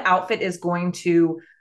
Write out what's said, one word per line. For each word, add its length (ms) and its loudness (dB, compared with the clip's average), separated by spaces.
outfit 360 0
is 180 -4
going 340 -2
to 480 2